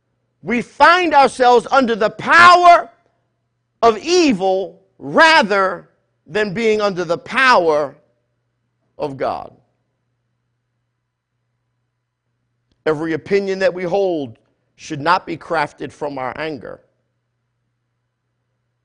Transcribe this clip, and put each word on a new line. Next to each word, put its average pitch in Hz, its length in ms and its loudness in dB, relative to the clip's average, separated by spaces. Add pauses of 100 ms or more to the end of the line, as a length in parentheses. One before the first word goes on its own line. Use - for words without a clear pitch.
(420)
we 220 220 -6
find 330 500 2
ourselves 247 560 2
under 233 260 0
the 208 140 0
power 349 800 4 (960)
of 220 160 4
evil 190 800 -2 (160)
rather 190 920 0 (360)
than 202 280 -6
being 214 280 -2
under 190 220 -4
the 165 140 -4
power 165 760 0 (1040)
of 139 200 -10
God. 98 380 -8 (3250)
Every 156 280 -4
opinion 190 460 -4
that 185 140 0
we 180 100 -10
hold 170 560 -4 (360)
should 151 260 -12
not 175 240 0
be 170 120 -10
crafted 151 540 -8
from 143 260 -12
our 127 220 -8
anger. 147 420 -12 (2000)